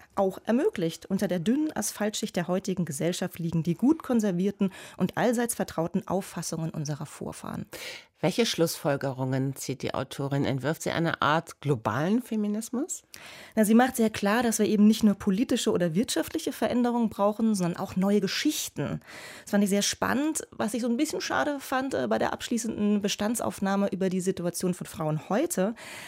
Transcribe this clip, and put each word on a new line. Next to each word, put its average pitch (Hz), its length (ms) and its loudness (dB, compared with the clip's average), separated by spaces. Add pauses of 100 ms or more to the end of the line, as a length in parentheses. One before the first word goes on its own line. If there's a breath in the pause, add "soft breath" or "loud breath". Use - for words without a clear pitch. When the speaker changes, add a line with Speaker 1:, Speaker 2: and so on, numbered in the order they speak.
(140)
Speaker 1:
auch 190 320 0
ermöglicht. 226 600 0
Unter 190 200 0
der 180 120 0
dünnen 277 360 0
Asphaltschicht - 600 -4
der 175 120 0
heutigen 180 380 0
Gesellschaft 175 540 -2
liegen 165 240 0
die 170 100 2
gut 294 300 2
konservierten 196 680 2 (260 loud breath)
und - 200 0
allseits 233 380 2
vertrauten 175 520 -2
Auffassungen 170 640 -4
unserer 147 380 -6
Vorfahren. - 580 -10 (560 loud breath)
Speaker 2:
Welche 185 240 2
Schlussfolgerungen 135 1120 0
zieht - 260 -6
die - 120 -2
Autorin? 139 500 -2
Entwirft 131 380 -2
sie - 100 -2
eine 165 300 0
Art 151 400 0
globalen 139 600 0
Feminismus? 220 840 -4 (520 loud breath)
Speaker 1:
Na, 220 80 6
sie 214 120 8
macht 247 200 6
sehr 220 140 4
klar, 220 340 2
dass 226 160 2
wir 208 60 4
eben 208 220 6
nicht 220 180 6
nur 202 100 6
politische 226 560 2
oder 175 240 2
wirtschaftliche 302 560 0
Veränderungen 240 560 2
brauchen, 214 480 2
sondern 175 220 0
auch - 180 -8
neue 202 240 4
Geschichten. - 800 -2 (440 loud breath)
Das - 80 -18
fand 202 120 4
ich 196 60 4
sehr 202 140 2
spannend. 262 680 0
Was 226 220 -4
ich 233 80 -2
so 240 80 0
ein 233 80 0
bisschen 311 240 0
schade 285 400 -2
fand, 269 320 -2
äh, 247 160 0
bei 220 80 2
der - 160 0
abschließenden 208 680 0
Bestandsaufnahme 202 920 0
über 190 160 0
die 185 100 0
Situation 180 540 0
von 160 120 -8
Frauen 156 440 -2
heute, 226 440 0 (340 loud breath)